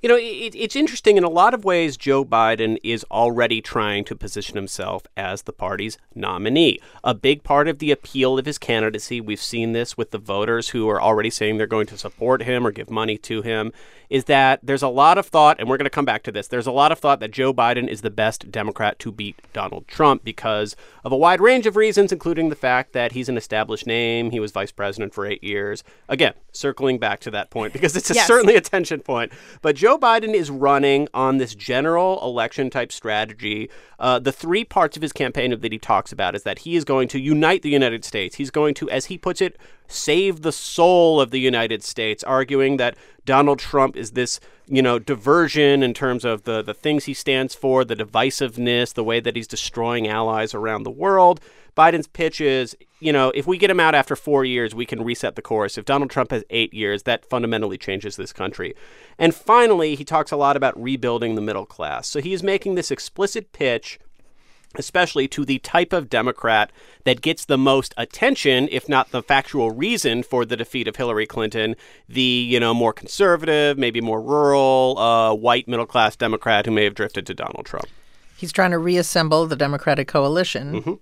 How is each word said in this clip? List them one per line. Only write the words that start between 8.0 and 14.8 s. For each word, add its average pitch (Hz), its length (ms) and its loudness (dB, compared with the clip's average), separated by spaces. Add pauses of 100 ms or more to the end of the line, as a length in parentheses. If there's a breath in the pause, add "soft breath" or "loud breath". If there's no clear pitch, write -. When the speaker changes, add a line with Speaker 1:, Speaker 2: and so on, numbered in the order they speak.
Speaker 1:
of 131 80 -4
his 147 140 -6
candidacy, 110 640 -4
we've 107 200 -8
seen 117 320 -4
this 117 240 -4
with 113 140 -6
the 110 80 -8
voters 110 520 -4
who 110 200 -2
are 101 100 0
already 110 300 2
saying 107 260 -2
they're 107 120 -2
going 107 180 0
to 104 120 -18
support 123 440 -2
him 123 240 -2
or 104 60 0
give - 180 -14
money 110 280 -4
to 107 240 -6
him, 110 300 -4 (380 soft breath)
is 135 140 0
that 135 380 4
there's 135 200 -2